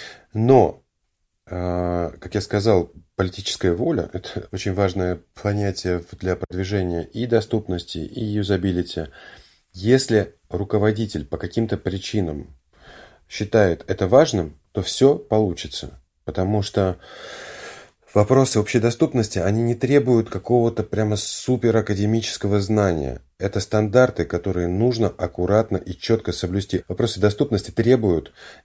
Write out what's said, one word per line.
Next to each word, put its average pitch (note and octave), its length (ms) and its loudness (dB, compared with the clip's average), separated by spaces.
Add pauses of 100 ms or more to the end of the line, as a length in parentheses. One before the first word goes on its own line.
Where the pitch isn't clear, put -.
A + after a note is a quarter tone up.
(340)
Но, A2+ 480 4 (640)
э, F2 640 -4 (100)
как - 140 -10
я G#2 80 0
сказал, G2+ 500 2 (240)
политическая F#2 560 -2
воля — A#2 400 -2
это - 400 -10
очень F#2+ 220 -4
важное F2+ 440 0 (240)
понятие G2 580 -2
в-, - 180 -16
для F#2 180 -2
продвижения F2+ 680 -4
и A2+ 240 -8
доступности, G#2+ 680 -2
и - 260 -8
юзабилити. F#2+ 840 -2 (680)
Если A2 600 2 (160)
руководитель G#2 760 -2
по - 140 -8
каким-то A2 400 -4
причинам F2+ 760 -6 (720)
считает G2+ 640 0
это F#2+ 180 -2
важным, F#2+ 540 4 (120)
то G2 100 -2
всё C3+ 340 4
получится. - 840 -2 (220)
Потому G2 360 -2
что G2 380 0 (1120)
вопросы B2 480 4
общей G#2+ 200 2
доступности, A#2 580 0
они G2+ 240 2
не A#2 120 0
требуют B2 540 2
какого-то A#2 540 0
прямо G#2+ 340 -2
суперакадемического G#2+ 1400 0
знания. F#2 640 0 (160)
Это G2 220 -4
стандарты, G#2+ 680 2
которые F2 420 -2
нужно A2+ 400 0
аккуратно F#2 720 0
и F2+ 160 -10
чётко A2+ 380 0
соблюсти. F#2+ 540 -4
Вопросы - 320 -2
доступности G#2 520 0
требуют A2 640 2 (300)